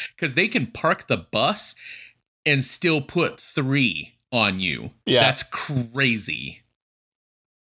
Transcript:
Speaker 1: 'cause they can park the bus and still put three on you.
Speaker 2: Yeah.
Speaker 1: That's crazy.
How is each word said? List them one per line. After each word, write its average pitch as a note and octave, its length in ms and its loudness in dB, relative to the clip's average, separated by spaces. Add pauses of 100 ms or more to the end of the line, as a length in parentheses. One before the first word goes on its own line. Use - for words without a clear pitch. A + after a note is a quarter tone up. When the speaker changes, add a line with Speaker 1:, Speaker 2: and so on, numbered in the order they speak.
(180)
Speaker 1:
'cause C#3+ 160 -4
they F#3 140 2
can C#3 180 0
park - 400 -2
the B2 100 2
bus - 600 0 (680)
and C#3 200 4
still D#3+ 360 0
put - 380 -2
three C3 760 -2 (180)
on G#2 260 2
you. C#2+ 320 -4 (160)
Speaker 2:
Yeah. B2 140 6
Speaker 1:
That's - 240 4
crazy. A#2 1160 -2 (1080)